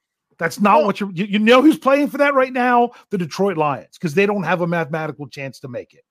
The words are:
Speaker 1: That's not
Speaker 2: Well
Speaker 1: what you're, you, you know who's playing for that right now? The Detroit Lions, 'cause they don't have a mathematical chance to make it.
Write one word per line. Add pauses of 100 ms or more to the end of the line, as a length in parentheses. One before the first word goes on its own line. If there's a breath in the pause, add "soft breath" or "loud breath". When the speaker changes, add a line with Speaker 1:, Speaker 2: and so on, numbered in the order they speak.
(380)
Speaker 1:
That's
not
Speaker 2:
Well
Speaker 1:
what
you're,
you,
you
know
who's
playing
for
that
right
now? (200 loud breath)
The
Detroit
Lions,
'cause
they
don't
have
a
mathematical
chance
to
make
it.